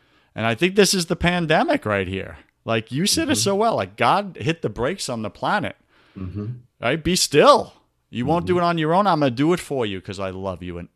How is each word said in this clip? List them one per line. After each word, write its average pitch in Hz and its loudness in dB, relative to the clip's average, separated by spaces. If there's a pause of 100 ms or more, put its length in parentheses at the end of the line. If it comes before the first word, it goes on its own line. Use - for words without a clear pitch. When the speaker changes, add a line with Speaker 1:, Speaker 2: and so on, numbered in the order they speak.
(360)
Speaker 1:
And 110 -4
I 117 0
think 190 0
this 196 6
is 175 -2
the 175 -2
pandemic 175 0
right 101 0
here. 92 -8 (260)
Like, 113 -2
you 147 -2
said 320 0
it 311 0
Speaker 2:
Mm-hmm. 196 0
Speaker 1:
so 196 0
well. 220 2
Like, 98 -4
God 170 2
hit 117 -2
the 107 -4
brakes 156 -4
on 117 -6
the 104 -8
planet. 160 -2 (420)
Speaker 2:
Mm-hmm. 95 -8 (340)
Speaker 1:
Right? 151 -2
Be 175 0
still. 220 4 (360)
You 120 -4
won't 165 0
do 180 -2
Speaker 2:
Mm-hmm. 175 2
Speaker 1:
it 170 2
on 170 0
your 156 0
own. 202 2
I'm 170 2
gonna 135 0
do 165 4
it 170 0
for 131 -4
you 95 -6
'cause 95 -10
I 95 -4
love 92 -8
you 87 -10
and 87 -12